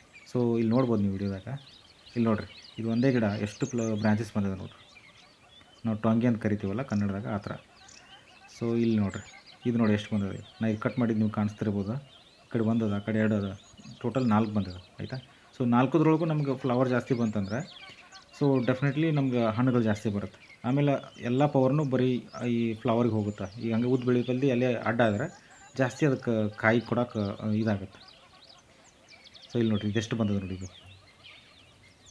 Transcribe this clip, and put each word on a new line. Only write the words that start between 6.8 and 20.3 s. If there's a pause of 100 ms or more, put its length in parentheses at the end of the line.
ಕನ್ನಡದಾಗ,
ಆ
ಥರ. (1040)
So,
ಇಲ್ಲಿ
ನೋಡ್ರಿ, (140)
ಇದು
ನೋಡಿ
ಎಷ್ಟು
ಬಂದದ. (280)
ನಾ
ಇದು
ಕಟ್
ಮಾಡಿದ್ದು
ನೀವು
ಕಾಣಿಸ್ತಿರ್ಬೋದು.
ಈ
ಕಡೆ
ಒಂದದ,
ಆ
ಕಡೆ
ಎರಡು
ಅದ, (440)
ಟೋಟಲ್
ನಾಲ್ಕು
ಬಂದದ,
ಆಯಿತಾ? (420)
So,
ನಾಲ್ಕದ್ರೊಳಗೂ
ನಮ್ಗೆ
ಫ್ಲವರ್
ಜಾಸ್ತಿ
ಬಂತಂದ್ರೆ, (560)
so,
ಡೆಫಿನೆಟ್ಲಿ
ನಮ್ಗೆ
ಹಣ್ಣುಗಳು
ಜಾಸ್ತಿ
ಬರುತ್ತೆ.